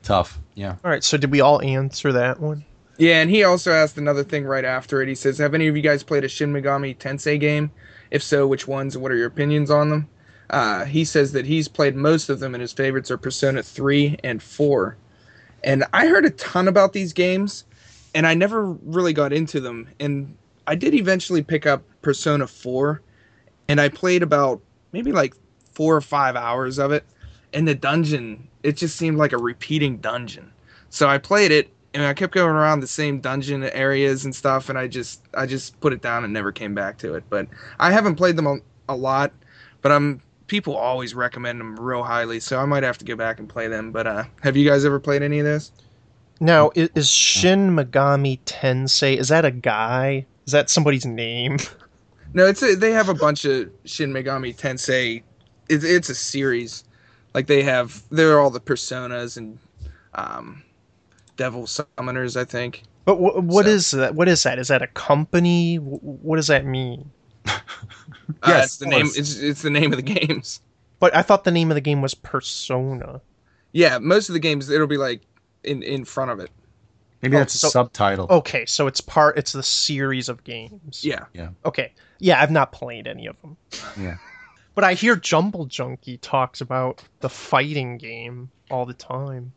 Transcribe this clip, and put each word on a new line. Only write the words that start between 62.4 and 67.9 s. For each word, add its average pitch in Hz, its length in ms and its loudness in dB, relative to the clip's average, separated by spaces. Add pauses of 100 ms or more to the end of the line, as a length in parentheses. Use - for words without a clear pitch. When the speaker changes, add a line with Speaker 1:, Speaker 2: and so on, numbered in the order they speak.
Speaker 3:
think. 120 400 -8 (220)
Speaker 2:
But 196 100 6
wh-, 185 260 2
what 180 260 4
Speaker 3:
So 214 40 8
Speaker 2:
is 196 200 2
that? 135 240 0
What 175 120 4
is 170 160 4
that? 127 160 0
Is 127 80 -6
that 131 140 4
a 123 60 -4
company? 170 920 2
Wh-, 139 240 -8
wh-, 143 240 -14
what 156 100 0
does 151 120 0
that 131 180 4
mean? 131 440 -6 (360)
<laughs> - 0 - (1000)